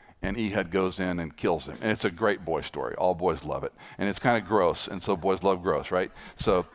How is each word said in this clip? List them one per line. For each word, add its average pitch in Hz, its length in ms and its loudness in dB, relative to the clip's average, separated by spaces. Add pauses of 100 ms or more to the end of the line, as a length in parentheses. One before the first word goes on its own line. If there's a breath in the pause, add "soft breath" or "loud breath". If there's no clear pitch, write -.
(220 soft breath)
and 98 140 -2
Ehud 101 340 0
goes 92 300 0
in 92 180 0
and 80 180 -6
kills 85 320 0
him. - 120 -10
And 110 100 0
it's 104 140 0
a 98 80 0
great 95 320 0
boy 80 160 -2
story. 67 340 -6
All 90 200 2
boys 82 300 0
love 69 200 -6
it. - 80 -6 (260 loud breath)
And 95 100 0
it's 98 120 -2
kinda 120 200 2
gross, 95 460 2
and 95 160 -8
so 98 140 0
boys 92 260 0
love 95 200 2
gross, 85 280 0
right? 92 220 0 (240 loud breath)
So 92 380 2